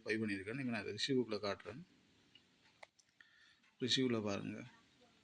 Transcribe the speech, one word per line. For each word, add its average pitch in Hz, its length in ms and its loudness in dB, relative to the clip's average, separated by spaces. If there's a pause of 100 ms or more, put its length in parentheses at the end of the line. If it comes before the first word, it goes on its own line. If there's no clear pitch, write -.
பை 110 160 0
பண்ணியிருக்கேன். 107 440 -2
இப்ப 123 120 -2
நான் 104 160 -4
ரிசீவுக்குள்ள 110 520 0
காட்டுறேன். 104 420 -4 (2000)
ரிசீவ்ல 120 420 4
பாருங்க. 104 340 -2 (680)